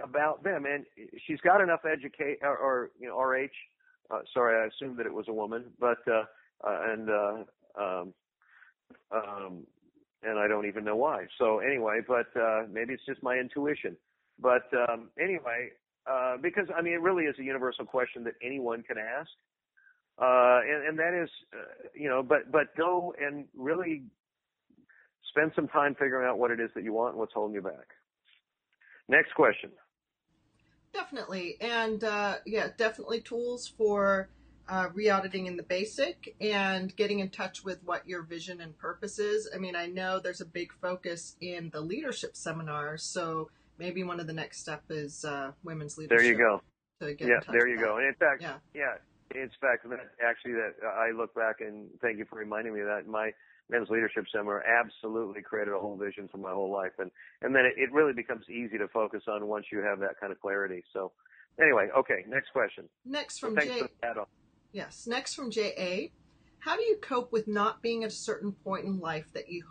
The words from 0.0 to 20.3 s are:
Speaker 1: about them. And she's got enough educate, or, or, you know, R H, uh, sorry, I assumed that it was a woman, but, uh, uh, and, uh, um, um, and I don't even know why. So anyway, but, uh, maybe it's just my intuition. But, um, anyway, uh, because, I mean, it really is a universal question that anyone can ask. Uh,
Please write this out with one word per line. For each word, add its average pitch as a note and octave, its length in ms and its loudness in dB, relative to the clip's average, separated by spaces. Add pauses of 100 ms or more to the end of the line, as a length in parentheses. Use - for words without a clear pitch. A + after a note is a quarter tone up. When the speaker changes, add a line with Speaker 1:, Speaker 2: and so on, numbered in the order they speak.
Speaker 1:
about D3 380 0
them. D#3+ 240 -2
And C#3+ 180 -2 (420)
she's D3+ 140 -4
got G3 220 8
enough E3+ 180 4 (100)
educate, C#3+ 520 -4
or, C#3 140 2
or, B2+ 340 2 (100)
you B2 80 -10
know, G2+ 80 -6
R C3 200 2
H, C3+ 160 -2 (580)
uh, G#2+ 100 -2 (140)
sorry, A2+ 280 6
I A2 40 2
assumed B2+ 320 -8
that A2+ 80 -4
it D2+ 80 -4
was G#2+ 140 -4
a A2+ 40 -6
woman, A2 320 -4 (160)
but, A#2+ 260 4
uh, A2 180 4 (420)
uh, G#2 260 0
and, G#2+ 160 -4
uh, G#2 720 -2
um, F#2 320 -4 (960)
um, G2 560 -6 (560)
and A2 160 -2
I G#2 100 4
don't G#2 180 2
even G#2 180 -4
know G#2+ 120 0
why. A#2+ 300 0 (120)
So A2 200 6
anyway, A2+ 480 2
but, A#2+ 220 2 (120)
uh, A2 300 2
maybe A#2 240 -4
it's A#2+ 120 -12
just C#3 160 -8
my B2+ 140 0
intuition. C#3 600 -2 (420)
But, B2+ 360 6
um, A#2 360 0 (100)
anyway, B2 500 -2 (400)
uh, B2+ 320 2
because, F3 240 0 (100)
I E3+ 60 0
mean, E3+ 120 0
it E3+ 60 0
really F3 240 4
is C#3+ 140 0
a C3+ 40 -10
universal C3 420 -2
question B2 400 -2
that A#2 180 -4
anyone A#2+ 400 -4
can A#2 160 -8
ask. A#2 320 -6 (880)
Uh, B2 440 8